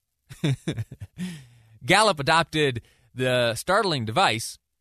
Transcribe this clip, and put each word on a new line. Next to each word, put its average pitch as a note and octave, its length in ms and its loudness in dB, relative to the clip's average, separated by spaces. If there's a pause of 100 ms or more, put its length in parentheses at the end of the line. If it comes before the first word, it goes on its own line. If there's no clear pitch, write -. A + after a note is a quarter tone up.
(440)
<laughs> C3+ 1400 -8
Gallup F#3 340 4
adopted D3+ 640 0 (320)
the B2 420 0
startling F3+ 480 0
device A#2 540 0 (240)